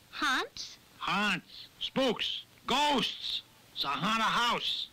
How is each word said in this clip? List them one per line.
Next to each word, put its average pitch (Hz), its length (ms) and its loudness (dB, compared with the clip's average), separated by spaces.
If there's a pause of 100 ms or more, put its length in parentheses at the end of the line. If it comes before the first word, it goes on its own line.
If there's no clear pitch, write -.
(100)
Haunts? 302 680 -2 (200)
Haunts. 190 720 -2 (100)
Spooks. - 680 0 (220)
Ghosts. 277 760 0 (320)
It's - 100 -4
a - 40 0
haunted 220 340 0
house. 220 720 0